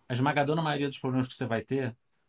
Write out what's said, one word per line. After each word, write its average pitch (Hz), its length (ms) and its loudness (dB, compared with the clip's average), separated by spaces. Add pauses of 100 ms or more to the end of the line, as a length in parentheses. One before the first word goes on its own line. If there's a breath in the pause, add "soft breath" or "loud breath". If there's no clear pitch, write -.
a 127 60 -4
esmagadora 143 480 2
maioria 147 260 0
dos 135 120 -8
problemas 127 280 0
que - 60 -14
você 127 140 -4
vai 110 160 0
ter 131 320 -2 (340)